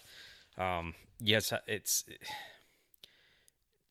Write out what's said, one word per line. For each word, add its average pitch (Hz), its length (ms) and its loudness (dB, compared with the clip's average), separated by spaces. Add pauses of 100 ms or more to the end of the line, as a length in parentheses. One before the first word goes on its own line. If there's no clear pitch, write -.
(580)
um, 85 360 0 (260)
yes, 107 320 6 (160)
it's - 380 0 (1900)